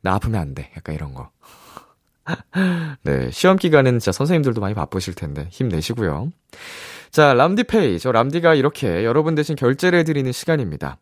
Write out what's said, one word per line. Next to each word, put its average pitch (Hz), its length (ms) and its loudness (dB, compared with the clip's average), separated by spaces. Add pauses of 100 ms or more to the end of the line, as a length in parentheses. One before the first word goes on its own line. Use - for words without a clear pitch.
"나 95 120 0
아프면 107 260 -2
안 69 140 -8
돼." 71 220 -12
약간 80 180 -10
이런 73 200 -10
거. - 160 -16 (920)
<laughs> 170 760 -4
네, 65 280 -2
시험 190 260 2
기간에는 135 440 4
진짜 95 120 -2
선생님들도 139 480 0
많이 101 140 -4
바쁘실 90 400 -6
텐데 73 360 -8
힘내시고요. 104 800 -4 (800)
자, 147 220 6
람디페이, 165 680 2
저 127 140 -2
람디가 156 420 4
이렇게 123 500 0
여러분 151 300 2
대신 147 220 -2
결제를 175 440 2
해드리는 143 300 0
시간입니다. 90 720 -4